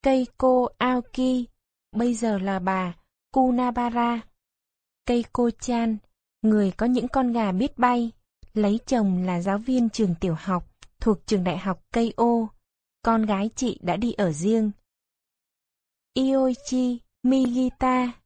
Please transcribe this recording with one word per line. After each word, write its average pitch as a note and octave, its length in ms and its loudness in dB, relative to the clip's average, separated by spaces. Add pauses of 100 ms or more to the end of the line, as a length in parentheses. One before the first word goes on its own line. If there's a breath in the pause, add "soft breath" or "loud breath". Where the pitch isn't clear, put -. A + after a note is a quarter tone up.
Keiko B3+ 640 2 (100)
Aoki, B3+ 680 -2 (460)
bây A#3+ 220 0
giờ A3 260 -2
là F#3+ 200 -2
bà F#3 360 -2 (360)
Kunabara. A#3+ 880 0 (880)
Keiko-chan, A#3 920 0 (440)
người G#3+ 300 4
có A3 140 -2
những B3 220 0
con B3+ 260 0
gà A3 180 0
biết G#3 260 -2
bay, A#3+ 340 0 (420)
lấy G#3 320 2
chồng G3 380 0
là F3+ 180 -2
giáo G3 160 -2
viên A#3+ 320 0
trường F#3+ 260 0
tiểu F3 240 -2
học - 360 -4 (240)
thuộc - 260 0
trường F#3+ 180 0
đại F3+ 140 -2
học F#3 340 -6
Keio. A#3 560 0 (540)
Con A3+ 240 2
gái G#3 300 -2
chị B3 260 -4
đã F3 160 -2
đi A#3 160 -2
ở F3+ 180 0
riêng. G#3+ 400 0 (1400)
Ioichi B3+ 840 0 (240)
Migita. B3+ 880 0 (140)